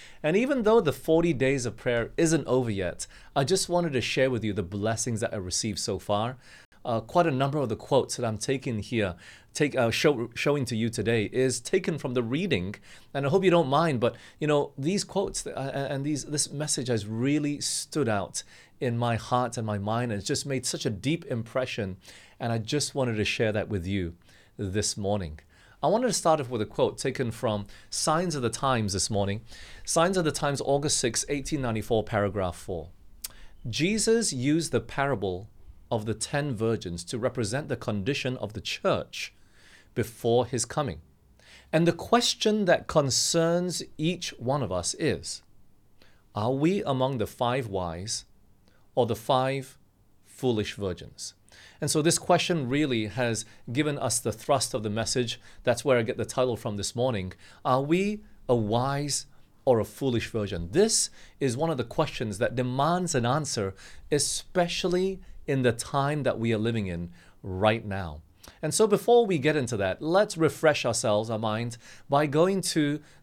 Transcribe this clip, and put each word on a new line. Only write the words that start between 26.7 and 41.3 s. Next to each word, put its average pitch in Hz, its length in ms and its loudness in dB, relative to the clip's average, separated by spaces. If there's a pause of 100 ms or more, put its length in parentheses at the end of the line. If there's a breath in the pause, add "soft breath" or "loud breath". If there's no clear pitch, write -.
taken 123 320 -2
from 104 340 -2 (240 loud breath)
Signs 165 460 0
of 127 80 -4
the 113 80 2
Times 113 420 0
this 92 160 -2
morning. 101 320 0 (440 loud breath)
Signs 180 320 2
of 180 60 2
the 151 80 0
Times, 143 320 -2
August 143 340 2
sixth, - 320 0
eighteen 139 340 -4
ninety-four, 110 400 0
paragraph 101 520 0
four. 85 340 -8 (800 loud breath)
"Jesus 208 640 2
used 147 400 0
the 117 80 2
parable 104 720 -2 (420)
of 110 160 -2
the 107 80 0
ten 143 400 -4
virgins 98 480 -2
to 123 160 -8
represent 123 480 -2
the - 80 -4
condition 123 600 -2
of 107 160 -8
the 104 80 -8
church - 720 -4 (580 soft breath)
before 120 540 0
his 123 180 -4
coming. 113 340 -4 (720 loud breath)